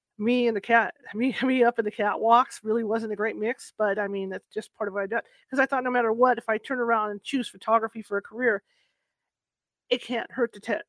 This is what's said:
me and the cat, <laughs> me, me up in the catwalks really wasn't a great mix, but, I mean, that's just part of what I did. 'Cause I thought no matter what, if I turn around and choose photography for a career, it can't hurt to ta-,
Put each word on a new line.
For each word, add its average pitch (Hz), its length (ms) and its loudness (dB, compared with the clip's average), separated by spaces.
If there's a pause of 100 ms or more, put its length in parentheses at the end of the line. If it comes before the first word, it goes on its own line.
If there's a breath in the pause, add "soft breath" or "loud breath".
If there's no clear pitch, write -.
(180)
me 240 300 2
and 226 80 0
the 196 40 -2
cat, 226 340 2 (100)
<laughs> - 100 -18
me, 233 280 0
me 262 220 4
up 240 140 4
in 220 60 0
the 208 60 -2
catwalks 226 720 2
really 226 220 0
wasn't 214 280 -2
a 202 40 -6
great 214 200 -2
mix, 214 420 -6
but, 208 200 0
I 208 80 -2
mean, 196 220 -4
that's 190 240 -10
just - 220 -10
part 214 140 -6
of 190 60 -10
what 196 100 -2
I - 20 -6
did. 220 160 -4 (260 soft breath)
'Cause 262 100 -4
I 269 80 4
thought 262 180 -2
no 254 60 0
matter 233 220 2
what, 240 260 4
if - 100 -10
I 220 100 0
turn 254 200 -6
around 226 340 0
and 208 100 -10
choose 254 260 -4
photography 220 540 -2
for 202 160 -4
a 196 40 -4
career, 220 400 0 (1300)
it 247 140 -2
can't - 280 -6
hurt 247 220 -2
to 202 80 -18
ta-, - 280 -4